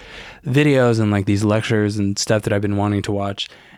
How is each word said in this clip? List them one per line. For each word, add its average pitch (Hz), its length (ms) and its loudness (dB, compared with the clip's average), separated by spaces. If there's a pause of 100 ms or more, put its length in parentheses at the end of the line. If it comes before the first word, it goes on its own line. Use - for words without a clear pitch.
(460)
videos 131 540 2
and, 107 100 2
like, 101 140 2
these 101 200 0
lectures 104 520 0
and 101 220 -2
stuff 110 240 0
that 104 100 -2
I've 101 100 0
been 101 140 -2
wanting 101 260 0
to 107 100 -6
watch. 101 360 -6 (280)